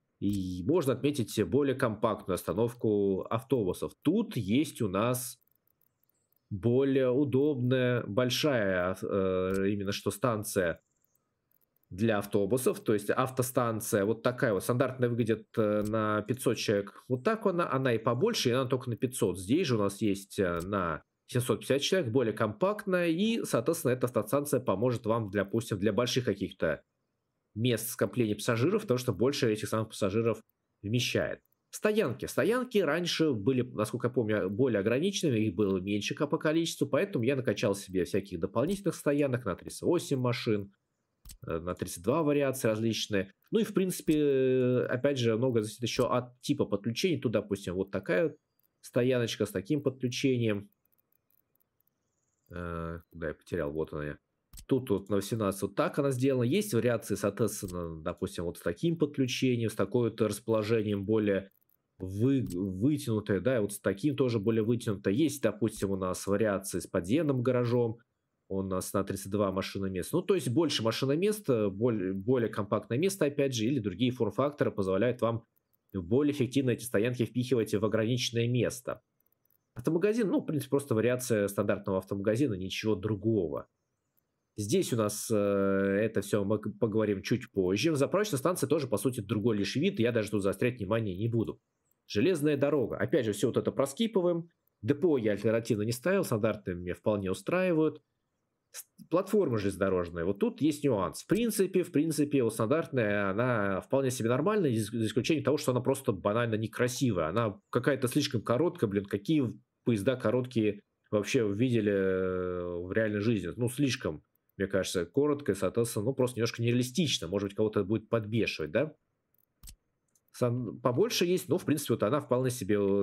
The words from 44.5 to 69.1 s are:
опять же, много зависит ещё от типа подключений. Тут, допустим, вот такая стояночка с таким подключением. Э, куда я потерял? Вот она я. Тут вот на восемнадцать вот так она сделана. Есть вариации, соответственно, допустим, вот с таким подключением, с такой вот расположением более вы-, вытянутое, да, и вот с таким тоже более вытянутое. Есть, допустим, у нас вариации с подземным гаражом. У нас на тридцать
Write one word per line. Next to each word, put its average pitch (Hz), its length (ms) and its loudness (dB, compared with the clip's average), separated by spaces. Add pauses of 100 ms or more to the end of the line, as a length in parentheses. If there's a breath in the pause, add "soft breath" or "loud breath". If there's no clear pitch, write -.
опять 135 320 0
же, 117 180 2
много 117 260 2
зависит 107 200 -8
ещё 120 280 0
от 123 300 -2
типа 143 260 0
подключений. 120 540 0
Тут, 120 140 -2
допустим, 101 420 -2
вот 95 160 -2
такая 165 440 0 (460)
стояночка 123 640 0
с 98 60 -12
таким 143 300 -2
подключением. 123 880 0 (1800)
Э, 85 520 -8 (100)
куда 82 160 -8
я 76 60 -4
потерял? 78 380 -4
Вот 76 200 -4
она 76 140 -6
я. 73 120 -8 (500)
Тут 127 220 0
вот 98 200 0
на 104 80 2
восемнадцать 98 440 -2
вот 98 140 -4
так 156 240 0
она 139 120 0
сделана. 127 320 2
Есть 190 300 0
вариации, 113 420 0
соответственно, 90 840 -4
допустим, 87 440 -4
вот 85 120 -6
с - 40 -18
таким 165 360 0
подключением, 127 720 0
с - 60 -6
такой 113 340 0
вот 113 120 -4
расположением 107 840 0
более 101 460 2 (480)
вы-, 107 460 0
вытянутое, 101 920 0
да, 90 180 2
и - 20 2
вот 85 140 -2
с - 60 -12
таким 104 360 0
тоже 120 240 0
более 110 240 2
вытянутое. 104 500 0
Есть, 143 300 0
допустим, 104 480 0
у 98 40 0
нас 92 300 -4
вариации 98 540 0
с - 80 -8
подземным 123 560 0
гаражом. 120 560 0 (500)
У 95 120 -2
нас 92 320 -4
на 98 100 0
тридцать 98 280 -6